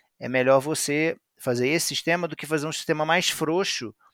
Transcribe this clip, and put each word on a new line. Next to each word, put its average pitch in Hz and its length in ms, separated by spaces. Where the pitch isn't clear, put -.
é 123 100
melhor 131 300
você 151 580
fazer 123 320
esse 160 180
sistema 170 400
do 151 80
que - 100
fazer 147 220
um 160 40
sistema 151 340
mais 170 240
frouxo 160 680